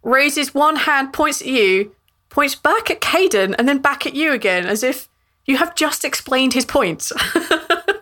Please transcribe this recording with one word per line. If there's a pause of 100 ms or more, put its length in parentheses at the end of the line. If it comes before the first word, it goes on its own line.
raises
one
hand,
points
at
you, (340)
points
back
at
Caden,
and
then
back
at
you
again,
as
if (380)
you
have
just
explained
his
point.
<laughs> (800)